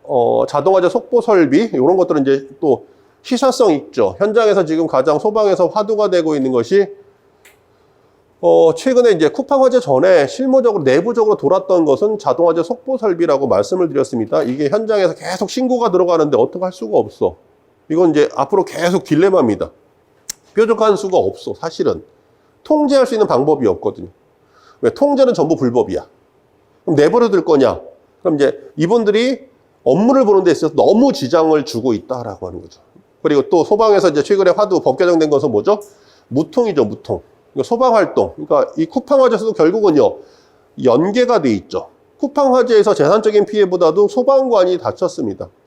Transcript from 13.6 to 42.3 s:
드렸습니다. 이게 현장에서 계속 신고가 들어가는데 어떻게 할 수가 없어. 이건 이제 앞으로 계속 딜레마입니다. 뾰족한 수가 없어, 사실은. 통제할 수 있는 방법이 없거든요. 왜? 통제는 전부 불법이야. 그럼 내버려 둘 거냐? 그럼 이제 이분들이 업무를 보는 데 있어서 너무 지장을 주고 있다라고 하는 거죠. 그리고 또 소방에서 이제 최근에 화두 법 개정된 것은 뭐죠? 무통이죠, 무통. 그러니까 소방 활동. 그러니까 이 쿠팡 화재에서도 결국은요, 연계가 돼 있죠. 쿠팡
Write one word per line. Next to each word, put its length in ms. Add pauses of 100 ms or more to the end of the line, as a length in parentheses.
드렸습니다. 540
이게 260
현장에서 460
계속 360
신고가 400
들어가는데 460
어떻게 260
할 100
수가 260
없어. 380 (540)
이건 200
이제 260
앞으로 280
계속 400
딜레마입니다. 680 (840)
뾰족한 420
수가 220
없어, 360
사실은. 500 (580)
통제할 440
수 80
있는 120
방법이 400
없거든요. 420 (760)
왜? 80
통제는 440
전부 220
불법이야. 500 (760)
그럼 120
내버려 340
둘 140
거냐? 360 (420)
그럼 140
이제 240 (160)
이분들이 720 (360)
업무를 400
보는 200
데 60
있어서 240
너무 380
지장을 520
주고 300
있다라고 520
하는 140
거죠. 200 (420)
그리고 260
또 160
소방에서 460
이제 120
최근에 300
화두 280
법 180
개정된 320
것은 200
뭐죠? 300 (480)
무통이죠, 560
무통. 380 (300)
그러니까 160
소방 260
활동. 400
그러니까 420
이 100
쿠팡 360
화재에서도 320
결국은요, 600 (680)
연계가 580
돼 120
있죠. 340 (320)
쿠팡 340